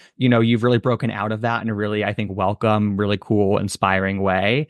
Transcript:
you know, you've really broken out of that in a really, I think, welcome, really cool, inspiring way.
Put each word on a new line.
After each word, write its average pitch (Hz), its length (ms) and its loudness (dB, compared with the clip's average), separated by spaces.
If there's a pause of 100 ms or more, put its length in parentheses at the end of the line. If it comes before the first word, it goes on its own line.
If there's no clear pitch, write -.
(160)
you 127 120 2
know, 117 120 6
you've 117 220 2
really 123 160 4
broken 117 320 -2
out 104 220 -4
of 107 80 -6
that 117 200 -2
in 110 80 -6
a 110 60 -2
really, 104 300 -2
I 104 100 -2
think, 104 180 -6
welcome, 104 640 0
really 101 240 0
cool, 104 380 2
inspiring 95 640 0
way. 101 480 0